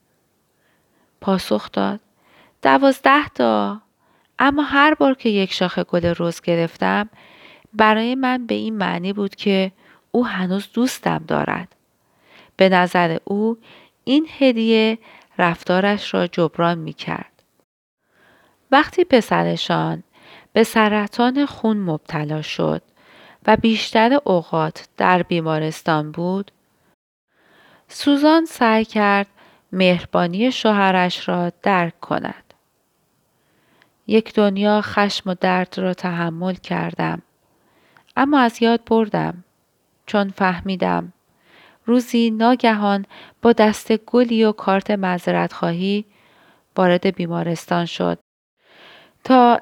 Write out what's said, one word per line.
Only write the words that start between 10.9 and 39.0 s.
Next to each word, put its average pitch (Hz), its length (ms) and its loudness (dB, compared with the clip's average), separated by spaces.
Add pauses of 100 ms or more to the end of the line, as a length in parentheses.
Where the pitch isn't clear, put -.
دارد." 156 460 -4 (800)
به 190 120 6
نظر 180 560 2
او 220 340 -4 (460)
این 302 220 0 (120)
هدیه 226 600 2 (400)
رفتارش 185 760 0
را 185 120 0
جبران 170 520 -2
می‌کرد. - 640 -12 (1300)
وقتی 302 340 4
پسرشان 170 1000 0 (500)
به 220 120 4
سرطان 226 840 0
خون 220 300 -2
مبتلا 156 640 -6
شد - 400 -4 (640)
و 220 100 4
بیشتر 226 680 0
اوقات 160 720 -4
در 180 260 2
بیمارستان 156 920 -4
بود، 180 380 -6 (1400)
سوزان 302 560 2
سعی 220 400 0
کرد 202 420 0 (460)
مهربانی 180 800 0
شوهرش 190 760 0
را 175 240 -2 (100)
درک 180 380 -2
کند. - 540 -8 (1500)
یک 220 280 0
دنیا 208 460 2
خشم 202 500 -2
و 180 100 -4
درد 185 380 -2
را 185 160 -4
تحمل 170 600 -6
کردم، 170 680 -6 (960)
اما 277 220 2
از 233 240 2
یاد 233 220 2
بردم، 180 600 -2 (600)